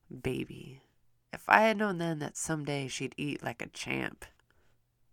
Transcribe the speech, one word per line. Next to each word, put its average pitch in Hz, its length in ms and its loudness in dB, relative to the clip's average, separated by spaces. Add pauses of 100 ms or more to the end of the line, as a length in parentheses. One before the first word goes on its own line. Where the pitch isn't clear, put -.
(220)
baby, 131 600 -6 (540)
if - 140 -8
I 214 140 10
had 220 120 6
known 202 220 0
then 165 220 0
that 143 180 -6
someday 143 500 -2
she'd 127 300 -4
eat 147 260 -4
like 123 180 -6
a - 60 -8
champ, - 560 -6 (880)